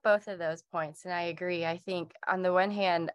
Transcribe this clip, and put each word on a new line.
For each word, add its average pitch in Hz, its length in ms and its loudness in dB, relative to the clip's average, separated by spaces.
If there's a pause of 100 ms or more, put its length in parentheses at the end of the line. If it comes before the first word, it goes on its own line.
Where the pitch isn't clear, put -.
both 208 240 4
of 190 120 -8
those 165 240 -4
points, 160 420 -8
and 180 80 -6
I 175 100 -2
agree. 170 420 -2
I 165 120 -2
think 180 360 -6 (140)
on 190 140 0
the 185 120 2
one 190 180 4
hand, 180 420 2